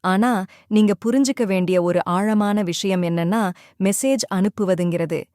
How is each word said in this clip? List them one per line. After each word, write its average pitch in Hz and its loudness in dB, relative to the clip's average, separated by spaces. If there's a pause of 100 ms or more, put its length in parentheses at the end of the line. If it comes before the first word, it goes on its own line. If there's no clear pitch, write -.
ஆனா, 196 0 (220)
நீங்க 214 4 (120)
புரிஞ்சுக்க 254 0
வேண்டிய 185 0
ஒரு 175 0
ஆழமான 208 0
விஷயம் 185 -2
என்னன்னா, 175 0 (340)
மெசேஜ் 254 0 (100)
அனுப்புவதுங்கிறது 175 -2 (120)